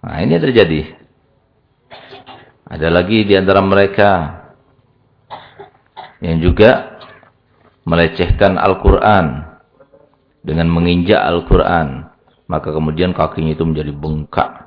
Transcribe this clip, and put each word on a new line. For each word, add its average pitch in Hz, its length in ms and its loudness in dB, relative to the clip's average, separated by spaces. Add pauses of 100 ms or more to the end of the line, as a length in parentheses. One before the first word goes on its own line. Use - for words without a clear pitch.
Nah, 76 160 -10
ini 139 160 0
terjadi. 113 440 2 (1900)
Ada 82 240 -2
lagi 101 320 2
di 98 80 2
antara 95 320 4
mereka 98 460 2 (2000)
yang 82 160 -4
juga 95 560 2 (880)
melecehkan 85 720 0
Al-Quran 92 880 2 (960)
dengan 82 320 -2
menginjak 87 480 2
Al-Quran, 82 880 0 (400)
maka 78 240 -6
kemudian 78 400 -2
kakinya 78 440 -4
itu 82 120 -2
menjadi 76 240 -4
bengkak. 76 600 -6 (160)